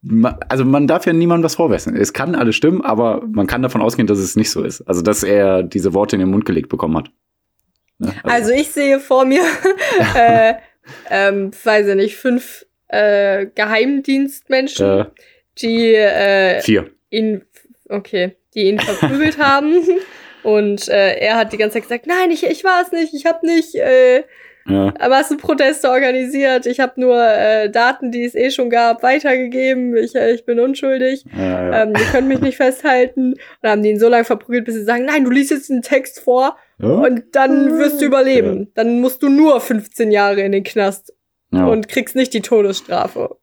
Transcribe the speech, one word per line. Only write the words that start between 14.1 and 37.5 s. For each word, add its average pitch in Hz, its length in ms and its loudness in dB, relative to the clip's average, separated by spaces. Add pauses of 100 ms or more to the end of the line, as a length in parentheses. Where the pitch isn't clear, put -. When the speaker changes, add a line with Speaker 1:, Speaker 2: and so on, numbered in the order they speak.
Speaker 1:
Äh, - 40 -2 (540)
Speaker 2:
die, 226 340 2
äh, 196 680 2
Speaker 1:
vier. - 280 0 (200)
Speaker 2:
ihn, 214 340 -4 (460)
okay, 196 480 -6 (180)
die 214 140 -2
ihn 208 100 0
verprügelt 294 580 -2
Speaker 1:
<laughs> - 20 -14
Speaker 2:
haben. 294 440 2 (580)
Und, 208 460 0
äh, 196 320 2
er 220 160 0
hat 220 160 0
die 208 60 -10
ganze 214 180 0
Zeit 226 80 -6
gesagt, 240 240 -8
„Nein, 359 240 0
ich, 330 140 -2
ich 320 180 -4
war's 359 300 0
nicht, 330 200 -4
ich 285 120 -8
hab 330 180 0
nicht, 330 320 0
äh, 254 480 4 (440)
Speaker 1:
Ja. 98 260 2 (160)
Speaker 2:
Massenproteste 285 800 0
organisiert, 262 760 0
ich 247 140 -4
hab 254 180 -2
nur, 247 240 2
äh, 214 500 2
Daten, 240 400 0
die 240 120 -4
es 240 120 -6
eh 254 160 0
schon 247 180 -2
gab, 233 340 2
weitergegeben, 254 960 0
ich, 233 180 -2
äh, 233 160 2
ich 233 140 -2
bin 233 140 -2
unschuldig, 269 680 -2 (100)
Speaker 1:
Ja, 185 300 -4
ja. 220 180 0
Speaker 2:
ähm, 214 140 -2
ihr 214 80 0
könnt 262 240 0
mich 269 100 0
nicht 269 180 -2
festhalten.“ 254 760 0
Und - 60 -10 (220)
dann 220 100 0
haben 208 120 0
die 214 60 2
ihn 208 100 0
so 226 80 4
lange 233 180 4
verprügelt, 233 400 -4
bis 233 100 -6
sie 214 80 -8
sagen, 240 220 -2
„Nein, 294 200 0
du 247 60 0
liest 277 200 2
jetzt 285 200 -4
einen 254 100 -2
Text - 400 -4
vor 262 340 0 (220)
Speaker 1:
Ja. 101 100 -4
Speaker 2:
und 233 360 2 (100)
dann 277 460 2